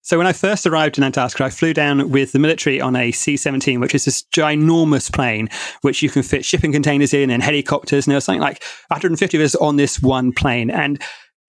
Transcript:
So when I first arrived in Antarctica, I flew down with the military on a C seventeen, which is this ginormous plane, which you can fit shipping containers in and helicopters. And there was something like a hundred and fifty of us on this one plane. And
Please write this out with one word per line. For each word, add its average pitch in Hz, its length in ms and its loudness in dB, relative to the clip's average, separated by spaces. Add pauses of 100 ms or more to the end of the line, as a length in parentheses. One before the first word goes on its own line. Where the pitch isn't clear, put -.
So - 140 0
when 185 80 2
I 180 80 2
first 196 320 -2
arrived 156 320 0
in 143 60 2
Antarctica, 131 400 -2
I 131 60 -2
flew 165 240 -2
down 143 360 0
with 135 220 0
the 135 80 2
military 147 420 0
on 131 140 -2
a 120 160 0
C 143 260 -2
seventeen, 135 420 -2
which 131 140 0
is 135 120 0
this - 180 -2 (120)
ginormous 156 800 2
plane, 110 340 -2 (340)
which 139 200 0
you 147 80 0
can 135 140 0
fit 139 200 -2
shipping 160 280 0
containers 143 420 2
in 139 160 2
and 123 140 0
helicopters. 143 640 0
And 147 40 2
there 139 60 2
was 139 80 -2
something 180 160 0
like 139 220 -2 (260)
a 165 60 0
hundred 165 160 -2
and 160 80 -2
fifty 180 180 0
of 151 60 4
us 143 120 2
on 147 200 2
this 143 260 2
one 127 320 2
plane. 120 380 0
And 143 300 -2 (480)